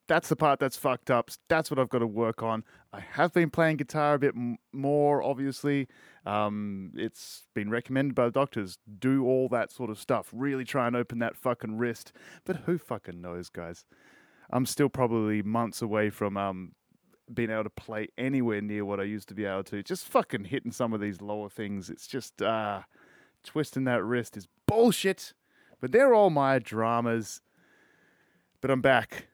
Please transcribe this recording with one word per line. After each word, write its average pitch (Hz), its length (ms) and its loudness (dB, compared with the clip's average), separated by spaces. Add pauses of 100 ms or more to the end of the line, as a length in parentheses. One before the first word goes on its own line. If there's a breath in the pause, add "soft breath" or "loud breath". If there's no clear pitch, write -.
that's 156 220 0
the 156 80 0
part 143 240 4
that's 135 160 -2
fucked 131 340 -2
up. 120 220 0 (160)
That's 160 240 0
what 135 80 0
I've 127 80 2
gotta 117 180 0
work 113 380 -2
on. 113 220 -4 (260 soft breath)
I 98 80 -14
have 156 320 0
been 170 180 2
playing 160 280 2
guitar 147 380 0
a 135 40 2
bit 139 160 2
m-, 120 220 -4 (160)
more, 143 500 2
obviously. 139 640 -2 (380 soft breath)
Um, 104 680 -2
it's - 600 -10
been 104 160 -4
recommended 131 460 -2
by 123 100 2
the 120 60 0
doctors. 110 460 -2 (220)
Do 131 260 2
all 131 220 2
that 113 240 -2
sort 120 180 -8
of 104 80 -8
stuff. 113 360 -2
Really 131 320 -4
try 123 220 -2
and 120 80 -2
open 120 240 -4
that 117 180 -4
fucking 117 400 -4
wrist. 117 340 -4 (320 loud breath)
But 180 140 -6
who 170 200 -2
fucking 92 440 -10
knows, 87 260 -10
guys? 85 380 -14 (640 soft breath)
I'm 127 160 0
still 143 240 2
probably 110 520 0
months 110 400 -2
away 107 280 0
from, 101 260 -4
um, 95 400 -6 (580)
being 113 160 -2
able 110 140 -2
to 107 60 -8
play 107 480 -8
anywhere 120 440 0
near 104 220 -4
what 98 160 -4
I 98 40 -4
used 104 260 -6
to 101 40 -18
be 101 120 -4
able 95 180 -2
to. 101 180 -8
Just - 240 -8
fucking 127 380 -2
hitting 120 300 -6
some 117 200 -2
of 104 60 -2
these 101 220 -6
lower 104 280 -8
things. 98 400 -8
It's - 160 -14
just, - 360 -10
uh, 104 420 -2 (600 soft breath)
twisting 135 420 -4
that 120 180 0
wrist 120 320 -4
is 98 120 -14 (200)
bullshit. 208 680 4 (460 soft breath)
But 127 140 0
they're 254 200 10
all 208 160 10
my 135 300 4
dramas. 113 800 0 (1200 soft breath)
But 131 120 0
I'm 131 100 2
back. 123 520 2